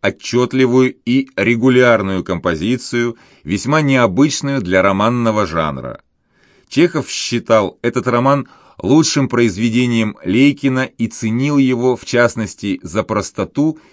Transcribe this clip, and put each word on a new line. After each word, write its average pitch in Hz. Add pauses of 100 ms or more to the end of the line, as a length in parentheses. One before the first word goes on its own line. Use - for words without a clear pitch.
отчетливую 123 (120)
и 131
регулярную 113
композицию, 107 (280)
весьма 120
необычную 135
для 92
романного 107
жанра. 73 (680)
Чехов 160
считал -
этот 117
роман 131 (280)
лучшим 139
произведением 117
Лейкина 131
и 117
ценил 127
его, 127
в -
частности, 113
за 90
простоту 123 (140)